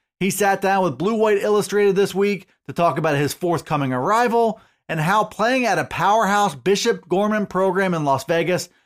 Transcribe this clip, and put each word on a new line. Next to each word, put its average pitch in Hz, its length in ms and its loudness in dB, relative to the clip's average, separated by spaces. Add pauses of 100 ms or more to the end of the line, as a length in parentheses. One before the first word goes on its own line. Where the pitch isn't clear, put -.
(200)
He 190 100 0
sat 196 320 0
down 190 220 2
with 147 140 -2
Blue 196 180 -2
White 214 240 2
Illustrated 208 560 2
this 190 200 0
week 202 320 -2 (200)
to 135 60 -12
talk 170 240 0
about 156 200 0
his 143 160 0
forthcoming 151 580 -2
arrival 220 720 0 (260)
and 160 120 -6
how 196 240 2
playing 240 420 -2
at 185 140 0
a 143 60 -2
powerhouse 202 680 0
Bishop 196 540 -2
Gorman 208 360 0
program 190 480 0
in 156 120 -2
Las 135 200 0
Vegas 170 440 -2 (160)